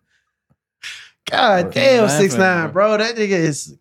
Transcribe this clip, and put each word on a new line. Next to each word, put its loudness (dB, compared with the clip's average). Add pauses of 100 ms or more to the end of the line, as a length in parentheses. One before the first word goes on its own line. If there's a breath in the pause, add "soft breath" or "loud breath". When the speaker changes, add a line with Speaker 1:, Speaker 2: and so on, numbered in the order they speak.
(1300 loud breath)
Speaker 1:
God 2
Speaker 2:
Bro, -8
Speaker 1:
damn, 2
Speaker 2:
laughing, 2
Speaker 1:
six 2
nine, 0
Speaker 2:
bro. 2
Speaker 1:
bro. -2
That -6
nigga -2
is -4